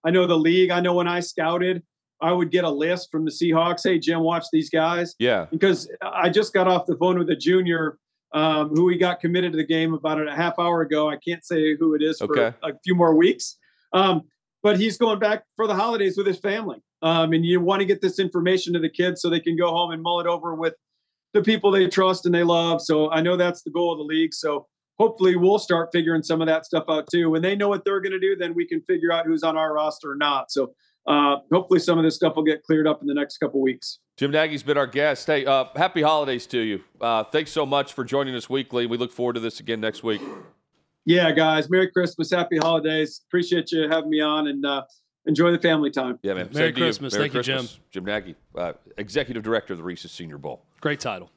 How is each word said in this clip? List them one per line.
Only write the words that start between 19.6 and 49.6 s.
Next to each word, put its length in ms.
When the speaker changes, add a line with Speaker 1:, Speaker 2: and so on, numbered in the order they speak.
Speaker 1:
home 200
and 100
mull 200
it 80
over 260
with 200
the 80
people 300
they 160
trust 380
and 60
they 120
love. 360
So 300
I 120
know 140
that's 260
the 100
goal 180
of 80
the 60
league. 280
So 360
hopefully 340
we'll 240
start 340
figuring 300
some 180
of 60
that 180
stuff 240
out 220
too. 180
When 140
they 140
know 120
what 160
they're 160
gonna 200
do, 160
then 180
we 140
can 140
figure 280
out 160
who's 160
on 140
our 180
roster 380
or 20
not. 380
So, 220
uh, 300
hopefully 300
some 180
of 60
this 100
stuff 220
will 80
get 180
cleared 240
up 140
in 80
the 60
next 240
couple 220
weeks. 380
Speaker 2:
Jim 140
Nagy's 320
been 160
our 80
guest. 400
Hey, 180
uh, 200
happy 280
holidays 440
to 140
you. 240
Uh, 240
thanks 260
so 160
much 280
for 100
joining 320
us 120
weekly. 380
We 100
look 140
forward 220
to 80
this 180
again 220
next 240
week. 160
Speaker 1:
Yeah, 280
guys. 360
Merry 220
Christmas. 400
Happy 280
holidays. 680
Appreciate 460
you 160
having 220
me 100
on, 260
and, 180
uh, 200
enjoy 240
the 80
family 320
time. 320
Speaker 2:
Yeah, 120
man. 180
Speaker 3:
Merry 140
Speaker 2:
Same 80
to 60
you. 60
Speaker 3:
Christmas. 280
Speaker 2:
Merry 100
Speaker 3:
Thank 100
you, 80
Jim. 160
Speaker 2:
Christmas. 220
Jim 140
Nagy, 320
uh, 160
executive 440
director 300